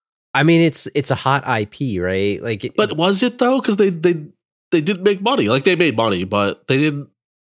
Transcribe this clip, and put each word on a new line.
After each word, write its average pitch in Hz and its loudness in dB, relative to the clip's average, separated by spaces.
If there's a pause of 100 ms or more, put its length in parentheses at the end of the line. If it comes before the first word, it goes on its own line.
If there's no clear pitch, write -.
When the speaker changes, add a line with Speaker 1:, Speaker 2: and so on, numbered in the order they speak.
(340)
Speaker 1:
I 139 2
mean, 165 6
it's, 165 0
it's 143 -2
a 131 2
hot 135 -2
I 113 0
P, 110 -6
right? 95 -2
Like, 113 -6
it - -10
Speaker 2:
But 208 -2
was 190 2
it 247 -2
though? 254 2
'Cause 214 0
they, 202 4
they, 165 -2 (460)
they 165 2
didn't 180 -2
make 196 0
money. 220 0
Like, 131 2
they 180 4
made 160 0
money, 101 0
but 101 -2
they 131 0
didn't, 143 -2 (360)